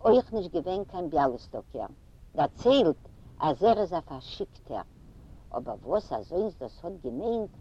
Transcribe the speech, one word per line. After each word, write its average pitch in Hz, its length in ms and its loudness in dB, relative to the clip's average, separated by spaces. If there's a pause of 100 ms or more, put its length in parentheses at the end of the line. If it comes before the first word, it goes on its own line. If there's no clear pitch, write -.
אויך 240 280 6
נישט 180 200 -4
געווען 185 320 -2
קיין 180 260 -8
ביאליסטאקער. 127 760 -2 (480)
דערציילט, 185 640 4 (440)
אז 151 220 0
ער 220 180 6
איז 175 120 -2
א 170 80 -2
פארשיקטער. - 840 -10 (720)
אבער 120 260 -8
וואס 170 300 -2
ער 110 100 -4
זאגט, 175 360 -4
דאס 127 260 -14
האט 180 80 -8 (120)
געמיינט, 220 460 -4 (100)